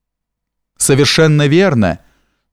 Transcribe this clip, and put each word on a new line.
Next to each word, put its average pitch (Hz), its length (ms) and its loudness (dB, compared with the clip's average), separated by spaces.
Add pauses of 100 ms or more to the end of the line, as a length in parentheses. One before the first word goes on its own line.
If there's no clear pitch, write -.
(760)
Совершенно 147 720 0
верно, 139 520 0 (540)